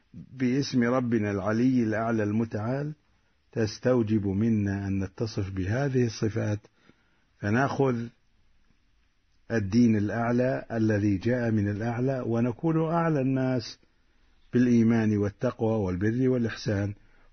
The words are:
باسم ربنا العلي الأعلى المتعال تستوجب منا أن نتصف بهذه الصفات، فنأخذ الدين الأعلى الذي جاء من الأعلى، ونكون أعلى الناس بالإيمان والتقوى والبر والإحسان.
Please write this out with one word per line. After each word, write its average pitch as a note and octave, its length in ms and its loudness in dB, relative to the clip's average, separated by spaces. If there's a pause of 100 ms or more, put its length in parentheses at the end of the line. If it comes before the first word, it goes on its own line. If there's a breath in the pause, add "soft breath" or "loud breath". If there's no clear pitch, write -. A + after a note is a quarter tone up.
(140 soft breath)
باسم C3 680 -2
ربنا A#2 480 0
العلي A2+ 520 2
الأعلى A2 400 0
المتعال A2+ 720 -2 (580)
تستوجب A2 760 0
منا G2 640 0
أن F#2+ 160 -2
نتصف G#2 460 -6
بهذه B2 560 0
الصفات، A2 540 -2 (800 soft breath)
فنأخذ A#2+ 680 0 (1400)
الدين A2+ 460 4
الأعلى A#2+ 760 0
الذي G#2+ 440 2
جاء A#2 340 0
من G#2 180 2
الأعلى، A#2 580 -2
ونكون B2 640 0
أعلى E3 300 0
الناس C3 580 -2 (720)
بالإيمان A#2 640 4
والتقوى A2 560 -2
والبر G#2+ 560 0
والإحسان. G#2+ 640 -2 (380 soft breath)